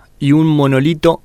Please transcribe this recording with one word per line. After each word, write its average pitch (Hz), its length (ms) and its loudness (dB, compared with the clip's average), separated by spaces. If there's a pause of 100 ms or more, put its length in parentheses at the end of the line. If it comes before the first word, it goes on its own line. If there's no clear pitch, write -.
(180)
y 139 120 -2
un 160 160 2
monolito 151 800 0